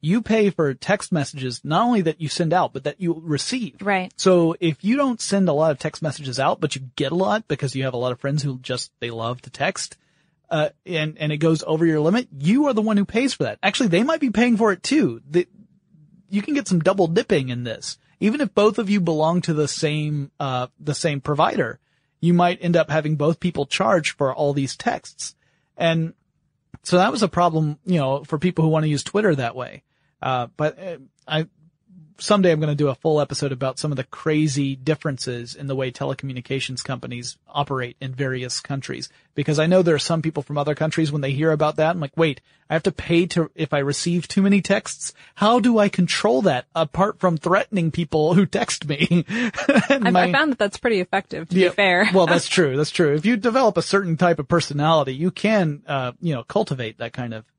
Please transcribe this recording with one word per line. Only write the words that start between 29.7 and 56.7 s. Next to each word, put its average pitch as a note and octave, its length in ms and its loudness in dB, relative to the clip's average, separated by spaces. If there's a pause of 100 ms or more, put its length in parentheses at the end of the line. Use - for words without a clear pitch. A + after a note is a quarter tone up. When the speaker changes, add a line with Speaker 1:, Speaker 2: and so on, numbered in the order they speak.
Speaker 1:
Uh, B2+ 340 -2
but, D3+ 220 -2
uh, F3 180 -12 (320)
I, D#3 180 -2 (720)
someday G3 320 4
I'm D#3 100 2
gonna D3+ 140 0
do C#3+ 140 2
a C3 60 -2
full D3+ 260 0
episode C#3 320 -4
about C3 260 -4
some D3+ 140 -4
of C3+ 40 -4
the C3 80 -6
crazy C#3+ 720 -2
differences B2+ 800 -4
in C#3+ 120 -12
the C3+ 100 -4
way C3 160 -4
telecommunications C3+ 880 -6
companies B2 540 -10 (100)
operate C3+ 540 -4
in C3 140 -8
various B2+ 460 -6
countries, C3 500 -10 (240)
because D3 240 0
I D#3 80 4
know F#3 160 6
there E3+ 120 4
are C#3+ 40 2
some E3 240 -2
people D3+ 200 -4
from D3 140 -6
other C#3+ 180 0
countries, D#3 380 -2
when D3+ 80 -2
they C#3 120 -2
hear D#3 200 2
about D3+ 240 2
that, D#3 140 2
I'm F3+ 100 -4
like, C#3+ 160 -8
"Wait, D#3 240 2 (300)
I - 20 -2
have D#3+ 120 0
to F#3+ 80 2
pay E3+ 340 2
to, D#3+ 280 -2
if D#3 200 -4
I C#3+ 60 2
receive D#3 460 -2
too - 140 0
many G3 220 4
texts? - 500 -4 (220)
How A3+ 260 4
do A3+ 180 4
I G3+ 120 4
control G#3+ 520 2
that C#3 220 2 (100)
apart E3 460 0
from F3 160 2
threatening E3+ 540 0
people D#3+ 420 0
who F3+ 140 6
text - 420 -4
me?" D#3+ 400 0
<laughs> A#3+ 600 0
And C4+ 180 2
Speaker 2:
I've, - 60 2
Speaker 1:
my F3+ 100 6
Speaker 2:
I F3+ 80 0
found D4 200 2
that A#3 60 -4
that's G3+ 200 -2
pretty A3+ 220 0
effective, F3+ 500 -6
to F3 40 -4
Speaker 1:
Yeah, F3+ 140 6
Speaker 2:
be F3 60 -2
fair. G3 360 4
<laughs> F3+ 40 -2
Speaker 1:
well, F#3 120 6
that's E3+ 220 2
true. C#3+ 300 2
That's D3+ 120 0
true. D3 240 2
If D#3 120 0
you A#3+ 100 4
develop A#3 400 2
a E3 60 0
certain F#3 340 0
type F3 220 4
of C#3+ 100 -8
personality, D3 680 2
you E3 160 -2
can, F3+ 560 0
uh, C3 260 -4 (100)
you E3 120 -2
know, A#2+ 100 -8
cultivate B2+ 520 -4